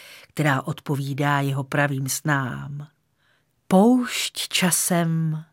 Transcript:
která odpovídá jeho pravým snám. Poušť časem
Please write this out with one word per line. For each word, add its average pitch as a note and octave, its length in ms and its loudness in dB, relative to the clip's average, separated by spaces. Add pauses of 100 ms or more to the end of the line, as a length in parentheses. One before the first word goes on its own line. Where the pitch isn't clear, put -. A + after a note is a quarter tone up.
(280)
která C#3+ 340 0
odpovídá C#3+ 800 -2
jeho C#3 240 -2
pravým C#3 440 0
snám. C#3 800 -4 (800)
Poušť A#3+ 800 2
časem D#3+ 1040 0